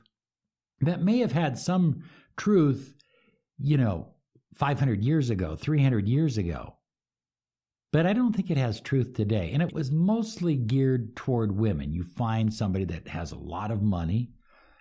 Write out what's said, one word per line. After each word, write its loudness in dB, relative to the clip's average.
that 0
may 2
have 0
had 0
some 0
truth, 2
you 0
know, 0
five 0
hundred 2
years 2
ago, -2
three 0
hundred 2
years 0
ago. -4
But 4
I 2
don't 2
think -2
it 0
has 0
truth -2
today. 0
And 2
it -4
was -4
mostly 0
geared 0
toward 0
women. 0
You -4
find -2
somebody -2
that -8
has -8
a -12
lot -8
of -2
money. 0